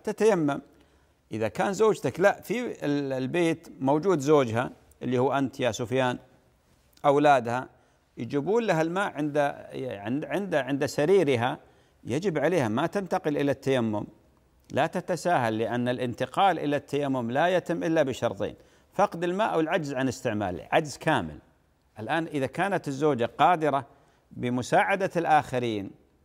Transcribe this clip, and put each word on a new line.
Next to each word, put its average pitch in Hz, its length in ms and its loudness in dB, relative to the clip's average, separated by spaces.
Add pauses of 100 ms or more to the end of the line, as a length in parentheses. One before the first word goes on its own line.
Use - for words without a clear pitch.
تتيمم. 190 580 0 (720)
إذا 110 160 -2
كان 190 260 -2
زوجتك 180 460 0
لا، 185 220 4
في 226 440 -6
ال-، 143 280 -2
البيت 156 540 -2 (120)
موجود 156 400 2
زوجها 135 520 4 (300)
اللي 123 180 -2
هو 127 140 2
أنت 135 260 -2
يا 120 120 0
سفيان، 123 460 -2 (880)
أولادها، 135 640 4 (480)
يجيبون 143 460 -2
لها 180 180 2
الماء 175 320 -2
عند، 147 240 -2 (380)
عند، 127 500 -6
عند، 180 300 -4
عند 139 300 0
سريرها، 143 720 2 (460)
يجب 160 340 -2
عليها 147 300 2
ما 123 200 -2
تنتقل 180 500 -4
إلى 143 140 0
التيمم. 113 540 0 (640)
لا 143 160 0
تتساهل، 165 680 0
لأن 120 320 -2
الانتقال 127 720 0
إلى 147 160 -2
التيمم 135 560 -4
لا 147 160 2
يتم 170 360 -2
إلا 160 200 2
بشرطين: 107 520 -4 (380)
فقد 185 300 -2
الماء 185 300 -2
أو 165 60 0
العجز 156 340 -2
عن 131 140 0
استعماله، 104 640 -4
عجز 151 260 0
كامل. 98 400 0 (600)
الآن 147 260 -2
إذا 143 200 -4
كانت 175 420 -2
الزوجة 135 500 2
قادرة 147 480 4 (460)
بمساعدة 170 840 0
الآخرين 127 760 0 (340)